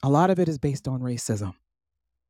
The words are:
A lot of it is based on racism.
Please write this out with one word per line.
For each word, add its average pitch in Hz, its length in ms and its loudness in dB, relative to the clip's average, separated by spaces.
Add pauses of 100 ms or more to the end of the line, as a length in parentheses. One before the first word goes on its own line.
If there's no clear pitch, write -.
A 135 80 0
lot 160 200 6
of 180 100 2
it 175 80 2
is 156 100 -2
based 135 300 -4
on 127 140 -4
racism. 113 520 -4 (760)